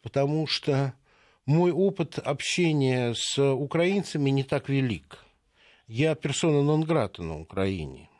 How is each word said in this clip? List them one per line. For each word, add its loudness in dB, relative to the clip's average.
потому 0
что 0
мой 4
опыт -2
общения 0
с -2
украинцами 0
не 2
так -4
велик. -2
Я 0
персона 0
нон 2
грата -2
на -8
Украине. -6